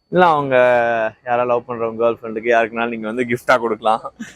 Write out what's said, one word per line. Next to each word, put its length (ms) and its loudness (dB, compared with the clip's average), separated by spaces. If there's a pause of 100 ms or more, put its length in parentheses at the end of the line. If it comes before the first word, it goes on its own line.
(140)
இல்ல 120 6 (100)
அவங்க 200 0 (680)
யாரா 260 0
லவ் 160 -2
பண்றவங்க 360 -6
கேர்ள் 180 0
ஃப்ரெண்டுக்கு 340 -6
யாருக்குனாலும் 400 -2
நீங்க 160 -8
வந்து 220 -4
கிஃப்டா 320 0
கொடுக்கலாம். 360 0 (340)